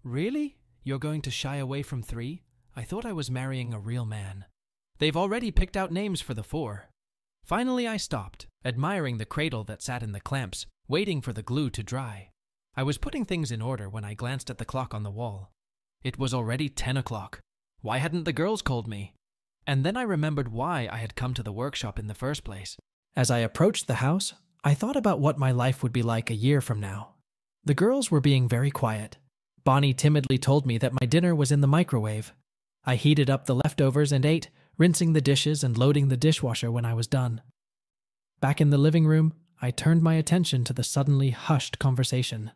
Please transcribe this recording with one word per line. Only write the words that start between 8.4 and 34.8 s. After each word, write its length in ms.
admiring 540
the 80
cradle 380
that 180
sat 220
in 80
the 80
clamps, 460
waiting 320
for 120
the 100
glue 280
to 120
dry. 480
I 60
was 160
putting 260
things 260
in 120
order 260
when 160
I 100
glanced 360
at 80
the 60
clock 300
on 80
the 80
wall. 420
It 160
was 160
already 340
ten 280
o'clock. 440
Why 180
hadn't 260
the 80
girls 300
called 260
me? 260
And 180
then 120
I 60
remembered 460
why 420
I 60
had 180
come 200
to 80
the 100
workshop 460
in 100
the 60
first 280
place. 340
As 160
I 80
approached 480
the 200
house, 280
I 100
thought 220
about 240
what 180
my 140
life 300
would 100
be 100
like 280
a 40
year 260
from 200
now. 340
The 100
girls 360
were 100
being 280
very 240
quiet. 460
Bonnie 320
timidly 420
told 300
me 120
that 220
my 60
dinner 280
was 180
in 80
the 80
microwave. 680
I 120
heated 340
up 160
the 80
leftovers 560
and 160
ate, 240
rinsing 360